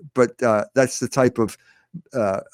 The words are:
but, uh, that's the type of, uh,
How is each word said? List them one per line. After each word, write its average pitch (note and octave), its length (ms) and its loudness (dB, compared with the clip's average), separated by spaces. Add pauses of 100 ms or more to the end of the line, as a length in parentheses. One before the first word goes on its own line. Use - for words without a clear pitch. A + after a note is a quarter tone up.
(140)
but, A#2+ 280 0
uh, G#2+ 320 2
that's C3 260 0
the B2 80 -4
type B2+ 300 0
of, G#2+ 180 -2 (580)
uh, G2+ 260 -2 (140)